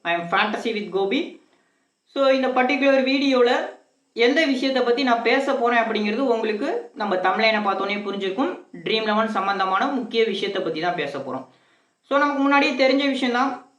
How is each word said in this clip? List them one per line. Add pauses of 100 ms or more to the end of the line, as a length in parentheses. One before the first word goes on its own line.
I
am
Fantasy
with
Gobi. (960)
So, (100)
இந்த
பர்டிகுலர்
வீடியோல (680)
எந்த
விஷயத்தை
பத்தி
நான்
பேச
போறேன்
அப்படிங்கிறது
உங்களுக்கு (280)
நம்ம
தம்ப்லைனை
பார்த்தோன்னே
புரிஞ்சிருக்கும். (280)
ட்ரீம்
லெவன்
சம்பந்தமான
முக்கிய
விஷயத்தை
பத்தி
தான்
பேச
போறோம். (640)
So,
நமக்கு
முன்னாடியே
தெரிஞ்ச
விஷயம்தான் (260)